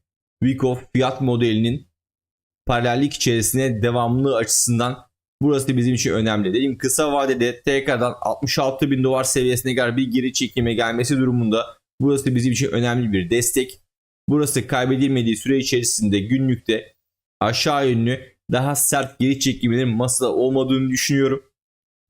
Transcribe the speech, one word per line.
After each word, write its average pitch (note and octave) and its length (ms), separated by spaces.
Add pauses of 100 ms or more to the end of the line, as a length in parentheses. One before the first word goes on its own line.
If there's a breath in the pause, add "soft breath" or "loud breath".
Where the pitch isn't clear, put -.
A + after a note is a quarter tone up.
(420)
Wyckoff B2+ 500
fiyat B2+ 280
modelinin A#2+ 680 (800)
paralellik B2 460
içerisine A#2 720
devamlılığı A#2+ 540
açısından A#2+ 760 (320)
burası C#3 260
da C3 80
bizim B2 180
için A#2+ 160
önemli. G#2+ 380
Dediğim B2+ 300
kısa C#3+ 340
vadede B2+ 500
tekrardan C3+ 580
altmış - 380
altı C3+ 320
bin C3 140
dolar C3 200
seviyesine B2+ 500
kadar A#2+ 220
bir C3 140
geri B2+ 220
çekilme A#2+ 420
gelmesi A#2 420
durumunda A#2+ 600 (220)
burası C#3 260
da C3 80
bizim B2 180
için B2+ 160
önemli A#2+ 440
bir F2+ 180
destek. B2 520 (460)
Burası C#3 380
kaybedilmediği B2+ 680
süre C3+ 220
içerisinde A#2 600
günlükte A#2+ 800 (440)
aşağı C#3 500
yönlü A#2+ 460 (160)
daha C3+ 220
sert C#3 440
geri C3+ 220
çekilmelerin A#2+ 560
masada A#2+ 380
olmadığını C3 560
düşünüyorum. C3+ 640 (580)